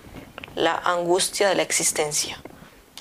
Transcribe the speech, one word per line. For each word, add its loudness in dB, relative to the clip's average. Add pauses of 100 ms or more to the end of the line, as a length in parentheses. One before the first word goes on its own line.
(540)
la 2
angustia 2
de 2
la 2
existencia. 0 (600)